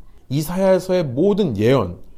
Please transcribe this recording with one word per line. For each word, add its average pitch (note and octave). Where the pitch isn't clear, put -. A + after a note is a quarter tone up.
이사야서의 F3+
모든 E3+
예언, G#2+